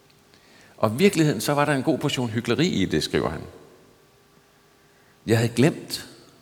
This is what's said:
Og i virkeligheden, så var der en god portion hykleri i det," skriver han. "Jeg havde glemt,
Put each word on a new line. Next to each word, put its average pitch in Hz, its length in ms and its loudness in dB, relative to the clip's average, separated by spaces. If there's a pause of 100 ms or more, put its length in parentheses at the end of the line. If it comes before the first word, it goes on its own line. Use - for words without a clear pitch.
(760)
Og 110 140 0
i 113 60 -4
virkeligheden, 151 440 4
så 147 120 0
var 143 120 2
der 147 80 2
en 131 100 0
god 156 140 0
portion 131 320 -2
hykleri 120 380 0
i 95 180 0
det," 78 180 0
skriver 65 260 -2
han. 76 120 -8 (1800)
"Jeg 113 120 2
havde 117 180 0
glemt, - 540 0 (320)